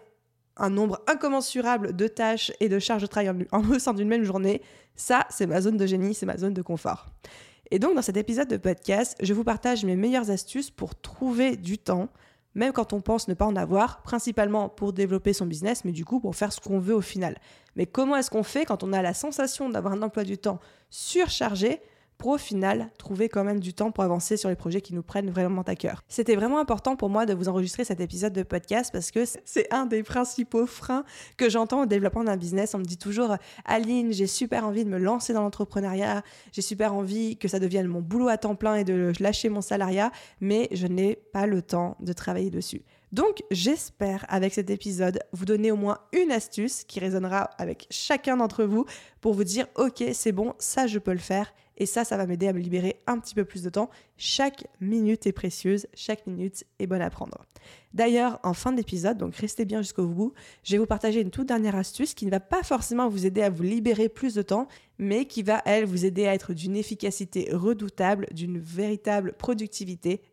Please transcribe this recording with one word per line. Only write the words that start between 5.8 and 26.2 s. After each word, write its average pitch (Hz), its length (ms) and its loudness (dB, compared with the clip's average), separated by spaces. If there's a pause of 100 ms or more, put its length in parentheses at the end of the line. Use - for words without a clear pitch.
génie, 190 300 2
c'est 190 100 -6
ma 190 120 -4
zone 190 180 -2
de 185 80 -4
confort. - 460 -4 (600)
Et - 80 2
donc, 294 160 4
dans 277 80 4
cet 196 160 -2
épisode 233 300 0
de 233 100 0
podcast, 196 640 0
je 196 140 2
vous 226 80 0
partage 226 420 0
mes 185 100 2
meilleures 226 360 2
astuces 254 400 -4
pour - 280 -10
trouver 254 580 0
du 185 200 -4
temps, 185 320 -2 (440)
même 254 200 0
quand 233 180 -2
on 208 80 -2
pense 220 300 0
ne 185 40 0
pas 202 120 2
en 214 100 2
avoir, 185 460 2
principalement 214 680 0
pour 202 240 -4
développer 190 400 2
son 196 140 0
business, 175 400 -2
mais 175 80 -2
du 165 100 -6
coup 247 160 0
pour 190 160 -4
faire 202 160 -2
ce - 80 -8
qu'on 196 200 0
veut 185 140 2
au 220 60 4
final. 185 380 -4 (400)
Mais 180 80 2
comment 269 320 2
est-ce 254 120 0
qu'on 220 140 0
fait 294 220 0
quand 202 180 -4
on 190 80 -2
a 196 100 2
la 180 120 0
sensation 277 560 -4
d'avoir 196 240 -2
un 208 80 -2
emploi 214 240 -2
du 190 120 -6
temps 190 220 -2 (300)
surchargé 240 880 0 (380)
pour 269 160 0
au 294 40 2
final 208 640 0
trouver 208 300 -2
quand 202 140 0
même 208 160 0
du 180 140 -6
temps 214 160 0
pour 202 140 0
avancer 175 340 0
sur 202 100 -2
les 180 80 0
projets 175 260 -2
qui - 120 -12
nous 175 80 -4
prennent 196 300 -4
vraiment 180 320 2
à 185 100 -2
cœur ? - 340 -4
C'était 226 280 4